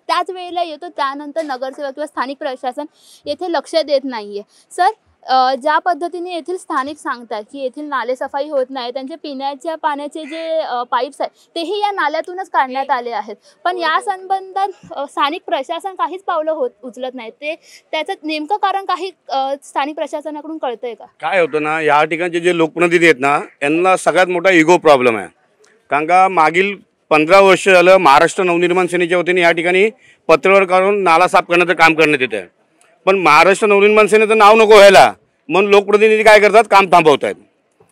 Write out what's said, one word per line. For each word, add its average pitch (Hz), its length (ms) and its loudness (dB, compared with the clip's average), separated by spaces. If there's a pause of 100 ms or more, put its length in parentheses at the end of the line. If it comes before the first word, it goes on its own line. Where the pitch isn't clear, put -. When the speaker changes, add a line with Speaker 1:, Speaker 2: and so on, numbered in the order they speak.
Speaker 1:
त्याच 339 220 -2
वेळेला 359 320 -8
येतो, 339 280 -10
त्यानंतर 285 520 -8
नगरसेवक 269 520 -10
किंवा 294 140 -10
स्थानिक 269 300 -10
प्रशासन 277 480 -10 (400)
येथे 294 260 -8
लक्ष 294 240 -6
देत 285 280 -2
नाहीये. 208 380 -10 (300)
सर, 370 160 -2 (360)
अ, 262 320 0
ज्या 302 240 -2
पद्धतीने 349 540 -6
येथील 349 240 -8
स्थानिक 294 400 -6
सांगतात 240 540 -10
की 277 80 -14
येथील 269 240 -8
नालेसफाई 277 680 -6
होत 269 200 -2
नाही, 247 240 -10
त्यांचे 269 220 -12
पिण्याच्या 285 600 -10
पाण्याचे 294 500 -8
जे, 320 340 -6
अ, 247 240 -6
पाईप्स 254 380 -6
आहेत - 340 -12
तेही 339 240 -6
या 415 120 -2
नाल्यातूनच 339 580 -6
काढण्यात 262 400 -2
आले 240 220 -4
आहेत. 214 240 -8 (280)
पण 359 140 -4
या 339 240 -2
संबंधात, 381 680 -6 (240)
अ, 285 160 -10
स्थानिक 311 400 -4
प्रशासन 339 460 -6
काहीच 359 300 -8
पावलं 311 280 -4
होत, 285 180 -4 (140)
उचलत 254 300 -12
नाही. 226 160 -16
ते 302 260 -10 (360)
त्याचं 311 220 -6 (100)
नेमकं 311 340 -6
कारण 392 280 -4
काही, 370 260 -6 (180)
अ, 269 340 -4
स्थानिक 294 320 -6
प्रशासनाकडून 302 600 -10
कळतंय 240 360 -8
का? - 120 -20 (160)
Speaker 2:
काय 175 200 0
होतं 151 220 -2
ना, 156 180 -4
या 147 220 2
ठिकाणचे 170 360 -4
जे 175 180 -2
लोकप्रतिनिधी 165 480 2
आहेत 151 140 4
ना, 143 200 0 (240)
यांना 170 340 0
सगळ्यात 175 300 0
मोठा 180 220 -2
इगो 170 280 4
प्रॉब्लेम 127 400 4
आहे. 90 100 -10 (640)
कारण 147 160 -2
का 185 220 2
मागील 180 500 0 (320)
पंधरा 156 300 4
वर्ष 196 300 4
झालं 185 280 6
महाराष्ट्र 165 460 4
नवनिर्माण 175 440 0
सेनेच्या 175 300 -2
वतीने 180 240 -2
या 170 100 4
ठिकाणी 180 380 0 (380)
पत्रावर 190 360 4
काढून 190 400 0
नाला 175 240 4
साफ 180 220 2
करण्याचं 175 240 2
काम 165 200 4
करण्यात 151 280 -4
येत 113 120 -4
आहे. 92 140 -8 (580)
पण 196 140 0
महाराष्ट्र 170 480 4
नवनिर्माण 208 400 4
सेनेचं 220 300 2
नाव 214 180 6
नको 220 200 6
व्हायला 185 380 8 (360)
म्हणून 196 220 0
लोकप्रतिनिधी 208 520 2
काय 214 160 8
करतात, 208 320 4
काम 196 140 4
थांबवतायत. 156 500 2 (560)